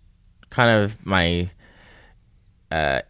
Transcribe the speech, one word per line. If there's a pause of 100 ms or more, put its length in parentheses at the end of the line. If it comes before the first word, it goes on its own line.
(480)
kind (120)
of
my, (1200)
uh,